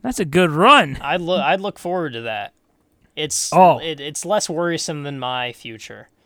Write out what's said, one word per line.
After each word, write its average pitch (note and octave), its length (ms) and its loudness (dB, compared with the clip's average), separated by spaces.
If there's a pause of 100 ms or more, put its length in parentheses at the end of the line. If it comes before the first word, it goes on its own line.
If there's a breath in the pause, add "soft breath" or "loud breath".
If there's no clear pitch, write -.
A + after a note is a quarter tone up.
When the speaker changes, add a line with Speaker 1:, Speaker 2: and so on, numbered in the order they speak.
Speaker 1:
That's B3 200 -6
a F3+ 40 0
good E3 260 4
run. F3+ 500 4
Speaker 2:
I'd D#3 180 -2
loo-, F3 160 -2
I'd E3 240 2
look G3 200 -6
forward F3 340 -4
to A#2 80 -8
that. A2 320 -8 (640)
It's, D3 360 -4
Speaker 1:
Oh. D#3+ 280 6
Speaker 2:
it, D3+ 200 -8
it's D3+ 240 -10
less - 260 -2
worrisome E3 540 -4
than C#3+ 160 -8
my B2+ 320 -4
future. A2 560 -18 (180)